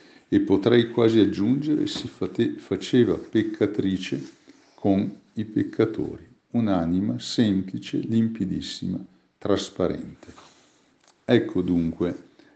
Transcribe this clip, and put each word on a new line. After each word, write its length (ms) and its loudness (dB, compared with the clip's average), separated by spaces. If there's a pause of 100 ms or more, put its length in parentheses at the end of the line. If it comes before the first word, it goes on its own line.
(280)
e, 120 4
potrei 500 4
quasi 300 4
aggiungere, 680 2
si 220 -8
fate-, 500 -4
faceva 600 2
peccatrice 1080 -2 (460)
con 460 0 (140)
i 120 -6
peccatori. 800 -4 (260)
Un'anima 680 0
semplice, 800 -2
limpidissima, 1000 -4 (400)
trasparente. 960 -4 (920)
Ecco 360 2
dunque 680 -2 (260)